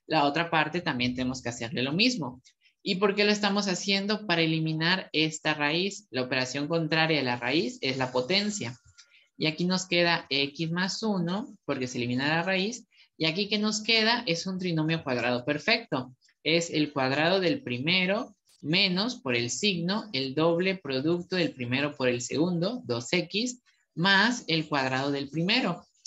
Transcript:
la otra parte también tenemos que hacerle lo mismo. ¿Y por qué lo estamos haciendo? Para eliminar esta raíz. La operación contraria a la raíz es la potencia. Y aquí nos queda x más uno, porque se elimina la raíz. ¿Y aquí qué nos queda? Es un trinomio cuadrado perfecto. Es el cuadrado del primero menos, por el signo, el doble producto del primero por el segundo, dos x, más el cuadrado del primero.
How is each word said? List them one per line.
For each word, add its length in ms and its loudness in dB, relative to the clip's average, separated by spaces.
la 180 2
otra 240 0
parte 320 2
también 320 0
tenemos 300 -4
que 60 -6
hacerle 340 -4
lo 100 -2
mismo. 480 0
¿Y 140 -2
por 180 2
qué 120 2
lo 60 4
estamos 360 0
haciendo? 580 -2
Para 160 2
eliminar 720 0
esta 400 0
raíz. 560 -2
La 140 -2
operación 440 -2
contraria 520 2
a 40 0
la 140 0
raíz 440 -2
es 160 -2
la 140 -2
potencia. 640 -2
Y 80 0
aquí 200 0
nos 200 0
queda 440 2
x 420 -2
más 320 -2
uno, 600 -2
porque 240 -2
se 120 -6
elimina 280 -2
la 140 2
raíz. 460 -2
¿Y 100 0
aquí 200 0
qué 120 0
nos 220 -2
queda? 440 2
Es 220 -2
un 100 -4
trinomio 460 -2
cuadrado 420 -2
perfecto. 680 -2
Es 280 2
el 200 0
cuadrado 480 2
del 220 2
primero 760 0
menos, 540 2
por 220 -2
el 140 -2
signo, 600 -2
el 240 -4
doble 400 2
producto 600 -2
del 160 0
primero 420 -2
por 140 2
el 100 2
segundo, 640 -2
dos 300 -4
x, 480 -2
más 520 4
el 200 0
cuadrado 440 0
del 180 -4
primero. 580 -2